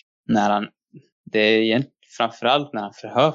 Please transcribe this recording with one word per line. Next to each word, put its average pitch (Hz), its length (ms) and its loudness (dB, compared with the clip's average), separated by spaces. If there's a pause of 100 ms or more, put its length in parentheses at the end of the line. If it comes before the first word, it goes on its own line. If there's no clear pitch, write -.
(280)
när 104 220 2
han, 104 180 -2 (640)
det 110 80 0
är 110 220 4
egent-, 113 300 0 (260)
framförallt 127 560 -2
när 110 80 -8
han 101 120 -10
förhör 120 420 -2